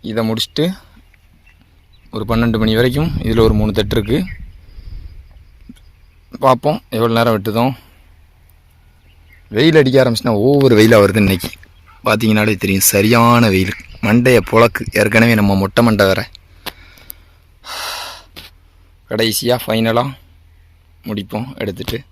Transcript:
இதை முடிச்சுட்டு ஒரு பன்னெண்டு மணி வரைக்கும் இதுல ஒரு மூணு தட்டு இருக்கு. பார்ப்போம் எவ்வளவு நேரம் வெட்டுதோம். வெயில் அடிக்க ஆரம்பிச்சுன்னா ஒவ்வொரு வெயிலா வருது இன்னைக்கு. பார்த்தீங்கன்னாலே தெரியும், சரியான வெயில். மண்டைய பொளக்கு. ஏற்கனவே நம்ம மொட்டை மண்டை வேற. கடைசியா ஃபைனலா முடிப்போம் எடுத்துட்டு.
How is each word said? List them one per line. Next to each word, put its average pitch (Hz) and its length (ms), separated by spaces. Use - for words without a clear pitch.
இதை 113 180
முடிச்சுட்டு 113 360
ஒரு 110 160
பன்னெண்டு 113 320
மணி 110 160
வரைக்கும் 139 320
இதுல 113 200
ஒரு 110 120
மூணு 107 180
தட்டு 104 200
இருக்கு. 113 200
பார்ப்போம் 135 340
எவ்வளவு 113 240
நேரம் 117 180
வெட்டுதோம். 113 340
வெயில் 156 220
அடிக்க 135 220
ஆரம்பிச்சுன்னா 120 320
ஒவ்வொரு 135 300
வெயிலா 110 240
வருது 101 200
இன்னைக்கு. 95 260
பார்த்தீங்கன்னாலே 107 440
தெரியும், 98 260
சரியான 117 640
வெயில். 95 180
மண்டைய 120 320
பொளக்கு. 113 320
ஏற்கனவே 113 380
நம்ம 101 240
மொட்டை 98 240
மண்டை 104 240
வேற. 95 100
கடைசியா 113 540
ஃபைனலா 113 400
முடிப்போம் 107 400
எடுத்துட்டு. 98 360